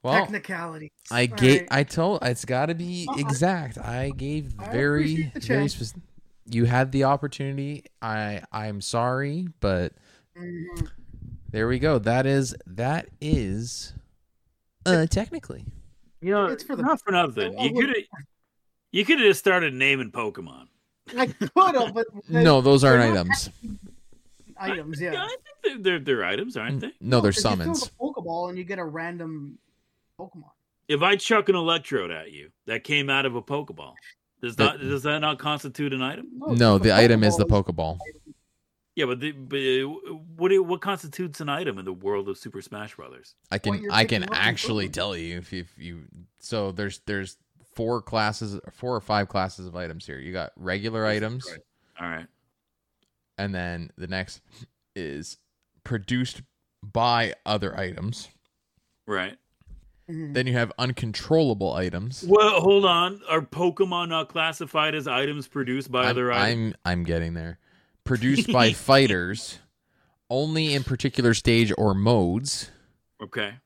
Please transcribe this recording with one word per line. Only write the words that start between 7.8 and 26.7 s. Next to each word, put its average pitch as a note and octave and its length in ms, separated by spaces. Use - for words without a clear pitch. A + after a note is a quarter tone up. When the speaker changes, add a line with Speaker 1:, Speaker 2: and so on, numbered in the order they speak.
Speaker 1:
I, G#2+ 400
I'm G#2+ 280
sorry, C3+ 680
but F2+ 320
Speaker 2:
Mm-hmm. F3 460
Speaker 1:
there A2 160
we B2+ 120
go. C#3+ 200
That A#2 280
is, C3+ 280
that A#2 420
is, A#2+ 760
uh, E3+ 220
technically. - 580
Speaker 3:
You F3 120
know, G3+ 140
Speaker 2:
It's - 160
for C#4 140
the F3 60
Speaker 3:
not C#4+ 200
for - 100
nothing. A2 460
Speaker 2:
I, G#2+ 40
I - 40
Speaker 3:
You C#3+ 80
Speaker 2:
would B3 120
Speaker 3:
coulda, B3 140
you G3 120
coulda D4 200
just G3 160
started F3 340
naming C3 380
Pokemon. F2 540
Speaker 2:
I B3+ 100
coulda, C4 680
but A3+ 140
Speaker 1:
<laughs> - 100
No, D#3+ 320
those C3+ 240
aren't B2+ 180
Speaker 2:
they're A2+ 120
not F#2+ 120
Speaker 1:
items. - 220
Speaker 2:
actually - 300
items, D#3+ 420
yeah. F3 220
Speaker 3:
I, - 20
I G#4+ 40
think B4 120
they're, C#4 140
they're, F#3 200
they're C3 260
items, C#3 320
aren't A#2 180